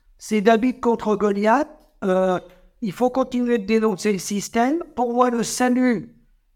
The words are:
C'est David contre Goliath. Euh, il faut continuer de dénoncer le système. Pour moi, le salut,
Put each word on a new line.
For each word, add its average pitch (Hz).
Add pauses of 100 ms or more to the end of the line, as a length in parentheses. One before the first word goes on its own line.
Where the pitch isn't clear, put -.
(180)
C'est 214
David 226
contre 214
Goliath. 214 (340)
Euh, 185 (420)
il 202
faut 247
continuer 247
de 190
dénoncer 220
le 196
système. 233 (120)
Pour 247
moi, 247
le 233
salut, 247 (400)